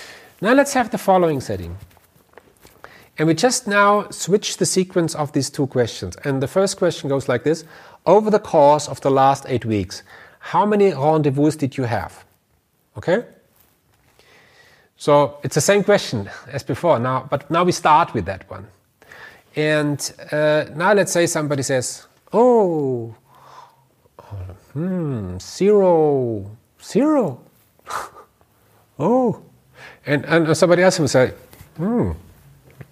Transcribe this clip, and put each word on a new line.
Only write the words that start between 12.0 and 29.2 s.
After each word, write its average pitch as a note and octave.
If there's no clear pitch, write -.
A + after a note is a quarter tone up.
Okay? F3+
So D3
it's -
the D3+
same G3+
question F#3
as C#3
before D3
now, B2+
but -
now E3+
we F3
start D#3+
with G#2
that F#2
one. G2
And, D3+
uh, D3+
now F3+
let's F#3+
say E3+
somebody D3
says, -
"Oh, D#3+
hmm, C#3+
zero, D3+
zero." A#3+
<laughs> -
Oh. A#3+